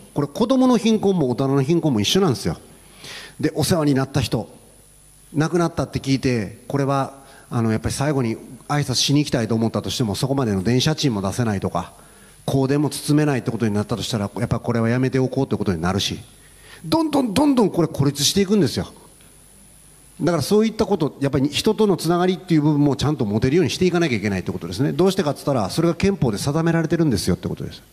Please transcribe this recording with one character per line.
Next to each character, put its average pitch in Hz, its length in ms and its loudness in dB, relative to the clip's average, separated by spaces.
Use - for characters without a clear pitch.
こ 147 60 -2
れ、 143 60 -2
子 - 200 -2
供 262 200 4
の 240 100 4
貧 220 220 2
困 196 160 2
も 143 140 0
大 120 60 0
人 135 140 0
の 139 120 2
貧 160 180 2
困 151 140 2
も 104 80 2
一 98 40 0
緒 190 160 2
な 196 60 2
ん 135 60 2
で - 60 -6
す - 80 -4
よ。 80 100 -4
で、 143 160 0
お 151 80 0
世 185 120 2
話 156 100 2
に 143 80 4
な 131 120 2
っ - 60 -8
た - 80 -2
人、 - 300 -4
亡 151 180 0
く 175 80 0
な 170 100 2
っ - 60 -16
た 151 80 -2
っ - 80 -8
て 123 80 -4
聞 135 160 0
い 127 40 0
て、 110 380 -2
こ 139 120 -4
れ 143 40 2
は、 135 400 -2
あ 123 100 -2
の、 113 100 2
や 110 60 0
っ - 20 -2
ぱ 110 100 -4
り 104 40 -6
最 139 180 -2
後 135 120 0
に 110 120 -2
挨 147 120 0
拶 135 160 -2
し - 180 0
に 147 60 4
行 143 80 0
き - 20 -10
た 131 140 0
い 110 40 -2
と 117 60 0
思 113 140 2
っ 107 40 -2
た 101 120 -4
と 98 80 -6
し - 60 -6
て 131 60 0
も、 101 120 -2
そ 131 120 -2
こ 135 60 0
ま 139 120 0
で 107 80 0
の 95 100 -2
電 120 180 2
車 156 140 0
賃 135 180 0
も 101 80 -2
出 95 100 -2
せ 123 140 -2
な 107 100 0
い 95 40 -2
と 92 100 -4
か、 - 240 -6
香 135 220 0
典 143 120 2
も 147 100 0
包 - 280 0
め 151 80 4
な 143 100 2
い 120 40 0
っ - 20 -8
て - 80 -6
こ 113 80 -4
と 113 100 0
に 101 60 0
な 104 100 0
っ - 40 -6
た 117 100 -4
と 95 60 -6
し - 60 -8
た 117 100 -2
ら、 101 180 -2
や 123 80 -4
っ - 20 -4
ぱ 120 120 0
こ 120 140 -4
れ 117 60 0
は 113 80 0
や 120 120 0
め 131 100 0
て 131 80 -2
お 131 100 0
こ 131 160 -2
う - 20 -4
っ - 20 -6
て 104 100 -2
こ 98 80 -2
と 98 80 0
に 80 80 -4
な 87 100 -2
る 98 80 0
し、 - 200 -6
ど 311 180 0
ん 311 60 -2
ど 277 140 0
ん 220 100 -4
ど 285 140 4
ん 277 80 4
ど 233 100 4
ん 156 60 2
こ 175 100 0
れ 190 60 2
孤 - 180 -2
立 143 180 -2
し - 100 2
て 202 80 2
い 196 40 2
く 196 100 0
ん 208 40 4
で 147 80 4
す - 100 -4
よ。 90 100 -4
だ 156 100 0
か 170 60 0
ら 147 60 -2
そ 208 160 2
う 220 60 4
い 226 40 0
っ 214 40 -10
た 220 120 0
こ 196 120 0
と、 151 220 -2
や 135 100 0
っ - 20 -12
ぱ 143 80 0
り 139 100 2
人 - 240 0
と 214 140 2
の 180 100 4
つ 160 100 -4
な 175 100 2
が 175 80 2
り 185 100 2
っ - 20 -8
て - 160 -2
い 160 40 6
う 151 40 4
部 151 120 4
分 147 80 4
も 143 140 4
ち - 80 -6
ゃ 147 80 2
ん 151 60 -2
と 123 80 0
持 104 140 0
て 131 100 2
る 139 80 2
よ 185 60 4
う - 20 2
に 113 60 0
し - 60 -6
て 185 80 2
い 175 60 4
か 175 80 2
な 170 80 2
き 127 60 0
ゃ - 40 0
い 92 40 -2
け 104 80 0
な 98 80 0
い 90 40 -4
っ - 20 -6
て - 80 -6
こ 87 80 -6
と 85 80 -10
で 92 60 -8
す 104 100 -2
ね。 156 100 0
ど 156 120 2
う 196 60 4
し 180 40 -2
て 190 80 0
か 147 80 0
っ 127 40 -2
つ - 60 -16
っ - 20 -16
た 147 100 0
ら、 107 160 0
そ - 120 -4
れ 170 60 4
が 165 80 0
憲 196 200 0
法 131 160 0
で 101 60 -2
定 147 260 -2
め 165 80 2
ら 165 100 2
れ 160 60 -2
て 170 80 0
る 165 80 2
ん 156 60 2
で 107 80 2
す - 100 -4
よ 90 80 2
っ - 20 -4
て - 120 -6
こ 78 60 -8
と 71 80 -10
で 69 100 -10
す。 - 80 -18